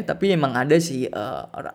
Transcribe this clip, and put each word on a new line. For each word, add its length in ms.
tapi 240
emang 240
ada 240
sih, 320
eh, 320
or-, 180